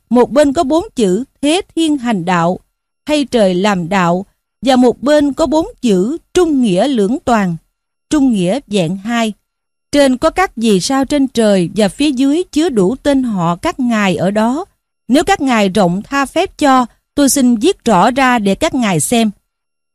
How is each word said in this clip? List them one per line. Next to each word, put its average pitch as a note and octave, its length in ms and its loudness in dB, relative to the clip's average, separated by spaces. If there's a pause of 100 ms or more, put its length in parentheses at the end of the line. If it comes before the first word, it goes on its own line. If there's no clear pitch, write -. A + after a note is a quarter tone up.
(100)
một A#3 220 2
bên C#4+ 200 2
có E4 120 0
bốn D#4 200 0 (120)
chữ G#3 280 0 (180)
Thế D#4 180 0 (160)
Thiên D#4 220 0
Hành A#3 260 -4
Đạo, F3 340 0 (480)
thay D4+ 180 0
trời G#3 300 2
làm F3+ 340 -2
đạo, F3+ 380 0 (360)
và B3+ 140 2
một B3 260 2
bên C#4+ 300 2
có D#4 140 -2
bốn D#4 200 0 (160)
chữ G#3+ 340 0 (180)
Trung D#4+ 280 2
Nghĩa G#3 260 0
Lưỡng A#3 360 0
Toàn, G3+ 320 0 (540)
Trung C4+ 220 2
Nghĩa G3 340 -2
vẹn F#3+ 300 -2
hai. A3 360 -4 (600)
Trên C#4 240 2
có D#4+ 140 0
các F#4 260 -2
vì A3 240 2
sao C4+ 240 -2
trên C4+ 240 -2
trời, G3+ 480 0
và G#3 120 2
phía D4 220 -2
dưới C#4 420 0
chứa D#4 160 0
đủ A3 280 0
tên C4+ 260 0
họ F3+ 340 -2
các D#4+ 240 -6
ngài G#3+ 360 0
ở F3+ 140 -2
đó. A3+ 340 -2 (440)
Nếu C#4 160 2
các G4 160 0
ngài A#3 280 0
rộng F#3 340 0
tha C#4 240 -4
phép F4+ 320 -4
cho, C4 280 2 (280)
tôi C#4 140 2
xin B3 280 2
viết C#4+ 280 -2
rõ G#3 260 4
ra B3+ 280 0
để G3+ 160 0
các D#4+ 200 -4
ngài G#3 260 0
xem." A3+ 300 0 (640)